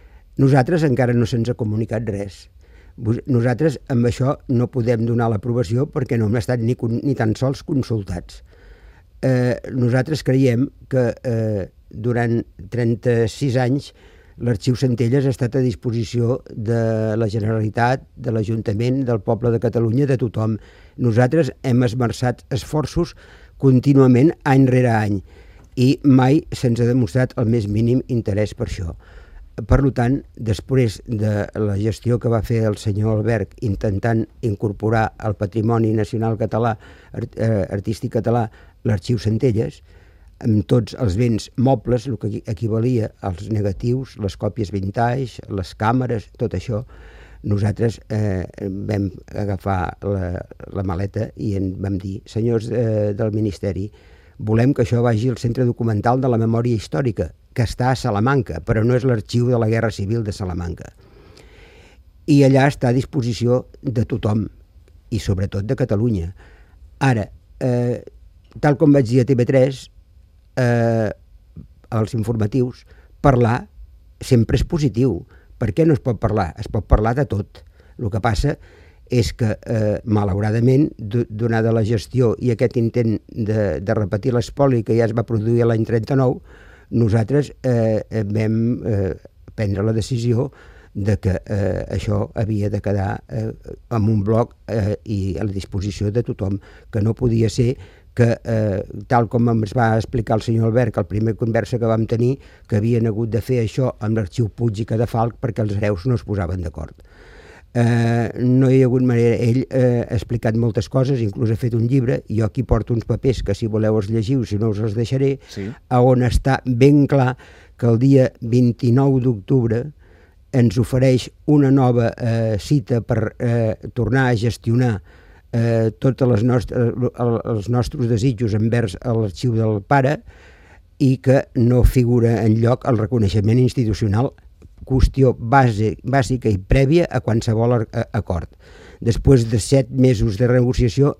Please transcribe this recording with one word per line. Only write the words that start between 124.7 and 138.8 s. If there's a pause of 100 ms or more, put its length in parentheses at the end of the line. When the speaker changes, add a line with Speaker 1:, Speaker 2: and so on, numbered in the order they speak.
Speaker 1:
eh,
totes
les
nost-,
eh, (320)
el,
els
nostres
desitjos
envers
l'arxiu
del
pare (760)
i
que
no
figura
enlloc
el
reconeixement
institucional, (540)
qüestió
base,
bàsica
i
prèvia
a
qualsevol
ar-,
a-,
acord. (520)